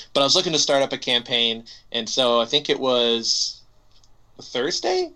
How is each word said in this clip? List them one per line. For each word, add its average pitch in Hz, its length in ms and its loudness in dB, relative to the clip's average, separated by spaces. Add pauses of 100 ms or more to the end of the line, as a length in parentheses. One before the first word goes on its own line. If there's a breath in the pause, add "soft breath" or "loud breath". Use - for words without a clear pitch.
(140 loud breath)
But 139 60 4
I 139 40 6
was 139 120 4
looking 180 160 0
to 151 60 2
start 139 240 2
up 131 120 0
a 123 40 -6
campaign, 120 680 -2 (260 loud breath)
and 113 180 -4
so 120 320 2
I 113 60 2
think 147 240 0
it 147 100 0
was 120 800 0 (800)
Thursday - 760 -4